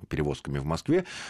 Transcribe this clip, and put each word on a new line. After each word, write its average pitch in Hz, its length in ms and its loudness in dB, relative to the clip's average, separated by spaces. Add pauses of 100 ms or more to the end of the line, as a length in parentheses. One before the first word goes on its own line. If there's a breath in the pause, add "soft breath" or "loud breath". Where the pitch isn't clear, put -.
перевозками 71 500 0
в 67 60 -2
Москве, 143 400 2 (240 loud breath)